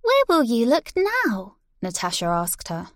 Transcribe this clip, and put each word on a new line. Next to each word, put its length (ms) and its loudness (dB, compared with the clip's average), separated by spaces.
"Where 260 4
will 160 4
you 220 2
look 280 0
now?" 600 -2
Natasha 440 -6
asked 420 -4
her. 280 -10